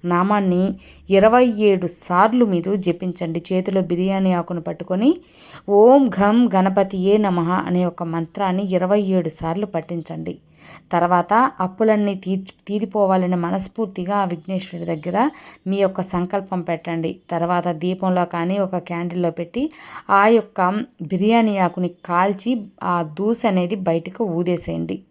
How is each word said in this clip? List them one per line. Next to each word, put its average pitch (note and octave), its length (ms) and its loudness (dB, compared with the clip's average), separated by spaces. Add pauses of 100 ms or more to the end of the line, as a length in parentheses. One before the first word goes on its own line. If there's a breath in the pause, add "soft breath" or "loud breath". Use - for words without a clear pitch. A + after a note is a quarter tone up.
నామాన్ని F#3 600 2 (460 loud breath)
ఇరవై A3 360 6 (160)
ఏడు F#3+ 340 2
సార్లు G#3+ 500 2
మీరు F#3 320 -2
జపించండి. F3 640 -4
చేతిలో F#3+ 400 -2
బిర్యానీ F#3 520 0
ఆకును E3+ 280 -4
పట్టుకొని F#3 480 -2 (680 loud breath)
"ఓం B3 340 10
ఘం G3+ 280 2 (120)
గణపతియే F#3+ 680 2
నమః" F3+ 400 0
అనే F3+ 280 0
ఒక F3 180 -6
మంత్రాన్ని F3+ 680 -4
ఇరవై F#3 400 2
ఏడు F3+ 220 0
సార్లు E3+ 360 -4
పఠించండి. E3 680 -8 (540 loud breath)
తర్వాత F3 440 2 (260)
అప్పులన్నీ G#3 560 0
తీర్చి-, F#3+ 460 -6
తీరిపోవాలని F#3+ 760 0
మనస్ఫూర్తిగా F#3+ 760 -4
ఆ G3+ 100 0
విఘ్నేశ్వరుడి F3 600 -8
దగ్గర E3+ 300 -4 (480 loud breath)
మీ G3 120 -2
యొక్క F#3+ 260 0
సంకల్పం F#3 580 -4
పెట్టండి. E3 500 -4 (180)
తర్వాత F3 380 -2 (100)
దీపంలో F3+ 480 -2
కానీ F3 340 -4
ఒక F#3 240 -2
క్యాండిల్లో F3 480 -4
పెట్టి E3+ 320 -6 (460 loud breath)
ఆ G3 180 6
యొక్క A3 320 2 (440)
బిర్యానీ G#3 560 2
ఆకుని F3+ 320 0 (140)
కాల్చి G3 480 0 (300)
ఆ F3+ 120 -2 (180)
దూసి A3 340 -2
అనేది F#3 340 0
బయటకు F3+ 420 -4 (100)
ఊదేసేయండి. E3+ 640 -4 (140)